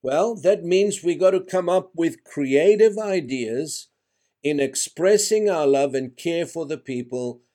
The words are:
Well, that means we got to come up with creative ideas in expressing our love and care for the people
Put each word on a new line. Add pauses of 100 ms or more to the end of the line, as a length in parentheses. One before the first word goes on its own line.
Well,
that
means
we
got
to
come
up
with
creative
ideas (540)
in
expressing
our
love
and
care
for
the
people (140)